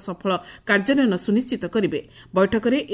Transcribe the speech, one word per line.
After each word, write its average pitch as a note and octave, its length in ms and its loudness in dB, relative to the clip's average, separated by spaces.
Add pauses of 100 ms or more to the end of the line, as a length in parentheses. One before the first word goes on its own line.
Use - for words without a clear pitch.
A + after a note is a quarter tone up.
ସଫଳ F#3+ 260 -4 (360)
କାର୍ଯ୍ୟାନ୍ୱୟନ A3 460 2 (100)
ସୁନିଶ୍ଚିତ G#3+ 480 0
କରିବେ। F#3+ 280 0 (360)
ବୈଠକରେ A3 420 2 (160)